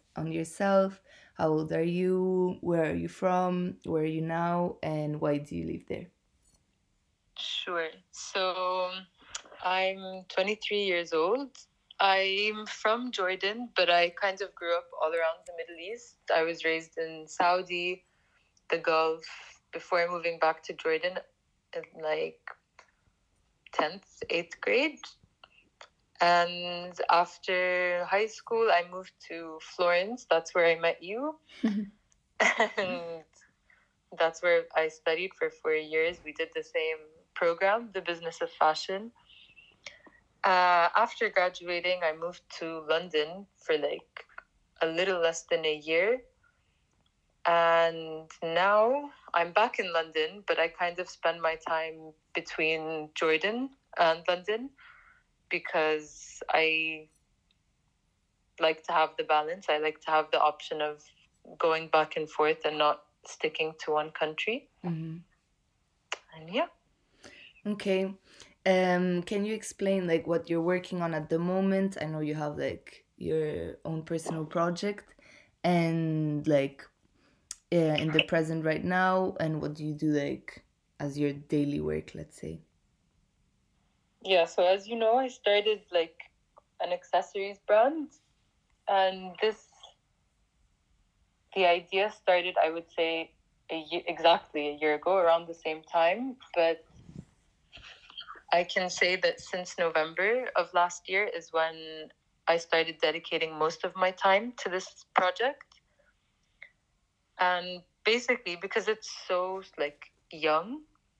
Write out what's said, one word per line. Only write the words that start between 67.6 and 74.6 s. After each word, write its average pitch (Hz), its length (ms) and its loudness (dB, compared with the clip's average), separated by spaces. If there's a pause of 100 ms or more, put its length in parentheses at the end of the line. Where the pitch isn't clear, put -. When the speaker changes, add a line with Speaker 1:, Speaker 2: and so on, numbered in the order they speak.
Speaker 1:
Okay. 196 480 0 (520)
Um, 180 600 4
can 202 200 -2
you 220 100 -2
explain, 196 520 -2
like, 165 220 2
what 165 200 0
you're 170 120 0
working 180 420 -2
on 165 120 -2
at 156 140 -4
the 165 100 0
moment? 190 640 0
I - 40 -4
know 156 160 -6
you 151 160 -2
have, 147 200 -4
like, - 480 -8 (120)
your 156 680 -4
own 160 180 -4
personal 160 420 -4
project 175 720 -4 (500)